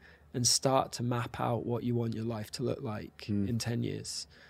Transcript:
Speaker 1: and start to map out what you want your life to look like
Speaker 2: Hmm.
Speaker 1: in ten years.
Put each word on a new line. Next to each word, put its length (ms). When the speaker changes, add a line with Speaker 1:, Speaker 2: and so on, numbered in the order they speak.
Speaker 1:
and 120
start 460
to 120
map 360
out 260
what 180
you 100
want 200
your 100
life 280
to 120
look 180
like 440
Speaker 2:
Hmm. 220
Speaker 1:
in 100
ten 260
years. 420